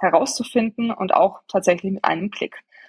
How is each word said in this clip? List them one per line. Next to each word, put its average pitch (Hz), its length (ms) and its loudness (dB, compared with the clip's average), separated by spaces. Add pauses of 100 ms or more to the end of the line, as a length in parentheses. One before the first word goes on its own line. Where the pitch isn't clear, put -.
herauszufinden 226 880 0
und - 220 -4
auch 190 340 2
tatsächlich 185 460 0
mit 196 100 -10
einem 165 260 -2
Klick. - 280 -10 (320)